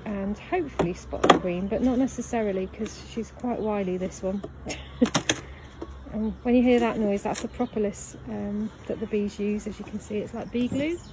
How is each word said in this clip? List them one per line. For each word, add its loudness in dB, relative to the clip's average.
and -2
hopefully 0
spot -6
the 4
queen, -2
but 0
not 2
necessarily 0
'cause -8
she's -6
quite -4
wily, 0
this -4
one. -2
<laughs> -8
And 0
when 8
you 10
hear 8
that 2
noise, 4
that's 0
the -2
propolis, -2
um, -2
that -4
the -2
bees 0
use. 0
As -4
you -10
can -6
see, -4
it's -4
like -6
bee 2
glue. 2